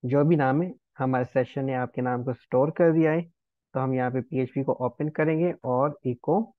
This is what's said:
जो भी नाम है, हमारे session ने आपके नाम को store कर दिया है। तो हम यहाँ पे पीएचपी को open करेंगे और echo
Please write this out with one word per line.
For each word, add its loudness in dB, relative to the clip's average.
जो 2
भी 4
नाम 2
है, -6
हमारे 0
session -2
ने -4
आपके -4
नाम -2
को -4
store 0
कर 4
दिया 2
है। 0
तो -12
हम -2
यहाँ -2
पे -2
पीएचपी -4
को 0
open -4
करेंगे 0
और -2
echo -2